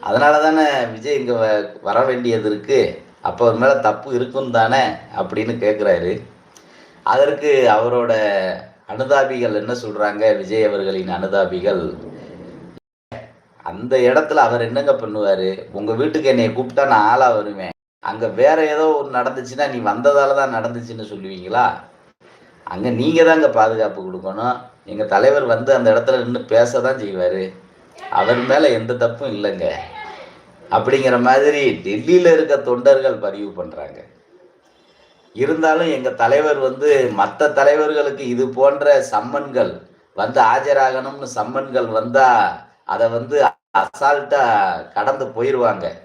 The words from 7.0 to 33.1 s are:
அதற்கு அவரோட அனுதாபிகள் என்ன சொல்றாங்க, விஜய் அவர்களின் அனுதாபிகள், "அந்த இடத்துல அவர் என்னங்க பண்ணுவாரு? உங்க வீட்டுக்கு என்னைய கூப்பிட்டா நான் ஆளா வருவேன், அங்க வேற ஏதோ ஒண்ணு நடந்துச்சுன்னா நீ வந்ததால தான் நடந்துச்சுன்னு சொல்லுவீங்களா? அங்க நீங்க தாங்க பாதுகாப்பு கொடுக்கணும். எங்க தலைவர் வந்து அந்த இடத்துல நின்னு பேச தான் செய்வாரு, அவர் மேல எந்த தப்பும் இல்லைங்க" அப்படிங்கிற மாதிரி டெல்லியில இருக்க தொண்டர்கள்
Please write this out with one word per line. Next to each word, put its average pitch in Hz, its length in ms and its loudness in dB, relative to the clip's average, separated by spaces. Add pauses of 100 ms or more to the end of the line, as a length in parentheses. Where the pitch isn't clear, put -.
அதற்கு 143 460 2 (180)
அவரோட 120 420 0 (760)
அனுதாபிகள் 127 720 -2
என்ன 110 140 -6
சொல்றாங்க, 104 500 -4 (140)
விஜய் 104 300 0
அவர்களின் 95 480 -2
அனுதாபிகள், 92 680 -2 (1800)
"அந்த 117 340 -6
இடத்துல 139 460 4
அவர் 120 220 0
என்னங்க 139 260 0
பண்ணுவாரு? 101 580 0 (200)
உங்க 104 220 -6
வீட்டுக்கு 135 380 0
என்னைய 120 200 2
கூப்பிட்டா 127 360 -2
நான் 107 200 4
ஆளா 127 220 4
வருவேன், 104 460 -4 (280)
அங்க - 300 -6
வேற 143 240 4 (100)
ஏதோ 151 240 0
ஒண்ணு 139 260 -2
நடந்துச்சுன்னா 127 520 -4
நீ 127 140 -6
வந்ததால 139 520 2
தான் 131 220 -2
நடந்துச்சுன்னு 117 540 -8
சொல்லுவீங்களா? 95 540 -4 (1000)
அங்க 98 240 -4
நீங்க 156 320 2
தாங்க 156 280 4
பாதுகாப்பு 110 500 0
கொடுக்கணும். 95 580 -6 (260)
எங்க 107 200 -6
தலைவர் 131 400 4
வந்து 120 280 0
அந்த 120 180 4
இடத்துல 120 320 2
நின்னு 120 220 -6
பேச 117 360 2
தான் 127 200 -2
செய்வாரு, 95 420 -4 (680)
அவர் 120 340 2
மேல 143 240 4
எந்த 113 260 -2
தப்பும் 120 380 -4
இல்லைங்க" 95 320 -4 (1040)
அப்படிங்கிற 131 500 2
மாதிரி 139 420 4 (180)
டெல்லியில 160 520 4
இருக்க 156 280 2
தொண்டர்கள் 131 560 2